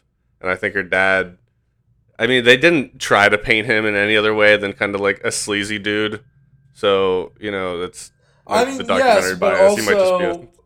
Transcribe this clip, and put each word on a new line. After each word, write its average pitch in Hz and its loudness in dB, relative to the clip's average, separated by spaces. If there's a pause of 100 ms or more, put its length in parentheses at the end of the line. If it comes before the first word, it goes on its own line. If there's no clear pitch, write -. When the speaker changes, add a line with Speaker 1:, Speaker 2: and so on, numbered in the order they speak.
(420)
Speaker 1:
and 92 -4
I 92 -2
think 101 -6
her 98 -20
dad, 95 -2 (840)
I 113 -2
mean, 123 0
they 123 6
didn't 156 0
try 104 4
to 104 2
paint 110 -2
him 110 0
in 107 -2
any 104 0
other 107 2
way 107 4
than 101 -4
kinda 101 -4
like 98 -2
a 110 -4
sleazy 104 -4
dude, 107 -4 (520)
so, 95 0
you 104 -8
know, 92 -6
that's, - -12 (340)
Speaker 2:
I 214 -2
Speaker 1:
like, 247 0
Speaker 2:
mean, 269 -10
Speaker 1:
the - -8
documentary 196 2
Speaker 2:
yes, 185 -6
but 180 0
Speaker 1:
bias. 196 4
He 220 -6
might 202 2
just 185 2
be 175 -2
a 175 -2
Speaker 2:
also, 170 -12 (160)